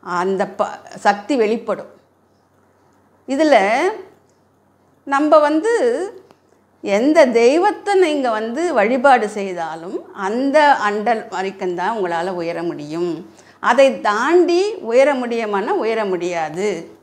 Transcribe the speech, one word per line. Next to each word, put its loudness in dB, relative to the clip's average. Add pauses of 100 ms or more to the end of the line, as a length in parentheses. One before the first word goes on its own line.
(140)
அந்த -2
ப-, -6 (240)
சக்தி 0
வெளிப்படும். -2 (1400)
இதுல 2 (1500)
நம்ம 4
வந்து 2 (1080)
எந்த 2 (120)
தெய்வத்தை 2
நீங்க 2
வந்து -4 (120)
வழிபாடு 4
செய்தாலும் -8 (200)
அந்த -2 (240)
அண்டல் -2
வரைக்கும் -6
தான் -4
உங்களால -4
உயர -6
முடியும். -6 (520)
அதை 6 (140)
தாண்டி 2 (220)
உயர 4
முடியுமான்னா -4
உயர -2
முடியாது. -4 (340)